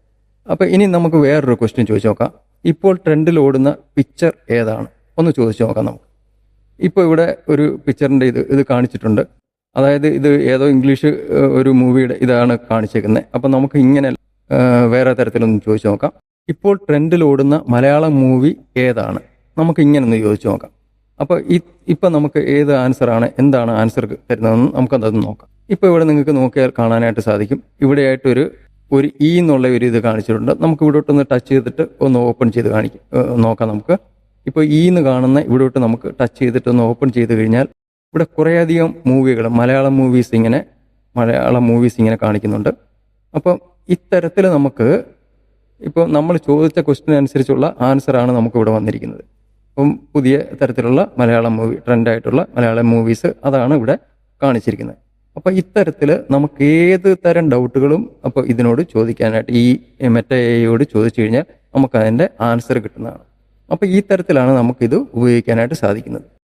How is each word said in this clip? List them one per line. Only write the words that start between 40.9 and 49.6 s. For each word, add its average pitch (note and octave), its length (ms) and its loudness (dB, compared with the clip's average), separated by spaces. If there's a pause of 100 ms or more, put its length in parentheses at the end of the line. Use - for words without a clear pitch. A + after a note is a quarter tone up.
മലയാളം A#2+ 500 0
മൂവീസ് A#2 320 2
ഇങ്ങനെ A2 240 0
കാണിക്കുന്നുണ്ട്. G#2+ 460 -2 (640)
അപ്പം E3+ 260 -2 (280)
ഇത്തരത്തിൽ F3+ 580 -2
നമുക്ക് C#3+ 580 0 (760)
ഇപ്പോൾ E3 320 -2
നമ്മൾ D#3+ 240 0
ചോദിച്ച D3+ 420 0
ക്വസ്റ്റ്യൻ D3 380 0
അനുസരിച്ചുള്ള C3+ 640 0
ആൻസറാണ് B2+ 520 0
നമുക്കിവിടെ A2+ 380 0
വന്നിരിക്കുന്നത്. A2 540 -6 (440)